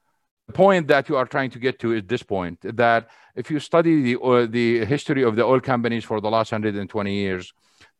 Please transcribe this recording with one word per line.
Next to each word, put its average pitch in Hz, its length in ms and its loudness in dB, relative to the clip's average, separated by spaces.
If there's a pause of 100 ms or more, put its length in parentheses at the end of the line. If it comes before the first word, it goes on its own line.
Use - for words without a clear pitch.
(480)
The - 40 -18
point 185 360 4
that 143 200 4
you 147 80 0
are 127 100 0
trying 135 240 -4
to 117 80 -18
get 123 220 -2
to 117 120 0
is 113 120 -2
this 120 180 -4
point, 87 360 -6 (180)
that 117 320 2 (260)
if - 160 -10
you 151 80 -4
study 165 440 2
the, 123 180 2
uh, 123 260 2 (120)
the 117 260 0
history 139 400 -2
of 113 100 2
the 113 100 2
oil 127 160 2
companies 117 440 -2
for 107 160 -4
the 104 160 -4
last 110 140 0
hundred 107 260 -2
and 101 120 -8
twenty 101 260 -6
years, 95 380 -6 (480)